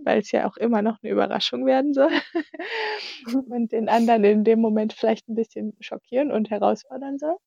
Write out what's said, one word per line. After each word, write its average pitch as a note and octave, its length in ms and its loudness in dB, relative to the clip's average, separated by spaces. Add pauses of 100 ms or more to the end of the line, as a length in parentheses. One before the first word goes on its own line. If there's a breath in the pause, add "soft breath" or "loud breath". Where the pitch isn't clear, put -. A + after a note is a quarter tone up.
weil A#3 160 2
es G#3+ 120 -6
ja - 180 0
auch - 80 -10
immer A3+ 240 0
noch A3 200 -2
eine G#3+ 100 -10
Überraschung G#3 540 -2
werden C4+ 280 2
soll. C4+ 180 4
<laughs> D#4+ 1400 -6
Und A#3 240 -2
den A3 180 -2
anderen A3+ 360 4
in G#3+ 180 6
dem A3+ 160 6
Moment A3 340 2
vielleicht A3+ 360 -2
ein A3 60 -6
bisschen G#3+ 440 -6
schockieren B3+ 520 -4
und G#3+ 180 -2
herausfordern A3 680 -2
soll. D#4 280 -4